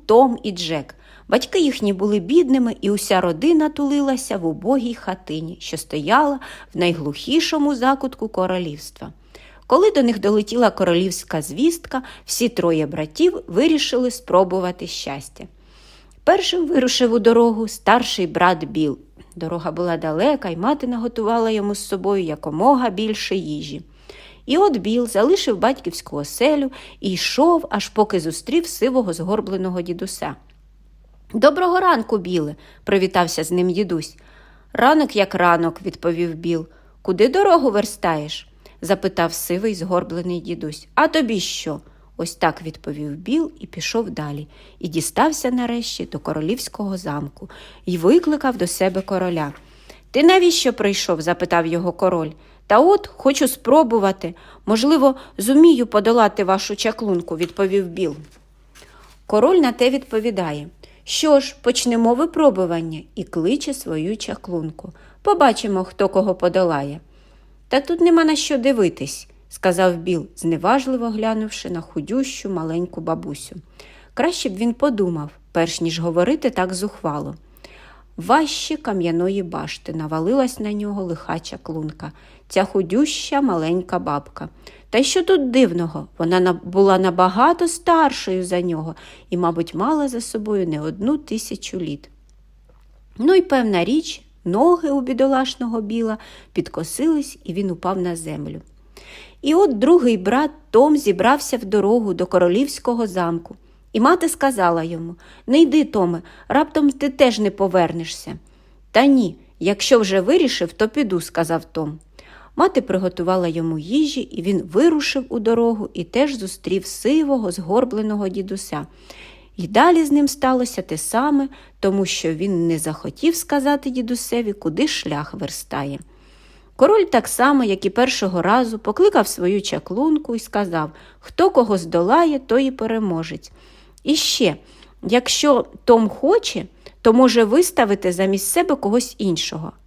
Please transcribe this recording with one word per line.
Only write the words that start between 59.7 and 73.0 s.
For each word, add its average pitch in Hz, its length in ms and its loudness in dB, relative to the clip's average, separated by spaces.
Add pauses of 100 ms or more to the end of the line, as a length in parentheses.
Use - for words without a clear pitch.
те 247 180 2
відповідає: 208 800 -4 (360)
«Що 302 360 4
ж, - 220 -4
почнемо 240 540 2
випробування», 185 840 0 (140)
і 208 80 -8
кличе 254 500 -2
свою 180 440 -6
чаклунку. 175 760 -10 (280)
«Побачимо, 226 640 2
хто 190 260 -2
кого 190 260 0
подолає». 165 640 0 (680)
«Та 269 140 0
тут 339 200 -4
нема 330 220 4
на 311 120 2
що 294 220 -2
дивитись», 226 720 -2 (220)
сказав 180 480 0
Біл, 170 380 -4
зневажливо 233 720 -2
глянувши 214 600 -4
на 170 120 -6
худющу 220 680 -6
маленьку 170 520 -6